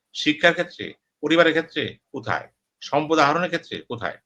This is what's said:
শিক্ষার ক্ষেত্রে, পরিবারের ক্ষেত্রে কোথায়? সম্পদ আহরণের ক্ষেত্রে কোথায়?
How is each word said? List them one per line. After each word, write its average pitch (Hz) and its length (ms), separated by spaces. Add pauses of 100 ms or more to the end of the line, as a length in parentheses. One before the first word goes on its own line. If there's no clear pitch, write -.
(140)
শিক্ষার 151 380
ক্ষেত্রে, 165 420 (280)
পরিবারের 160 320
ক্ষেত্রে 156 440 (140)
কোথায়? 110 360 (340)
সম্পদ 156 380
আহরণের 156 300
ক্ষেত্রে 104 320
কোথায়? - 440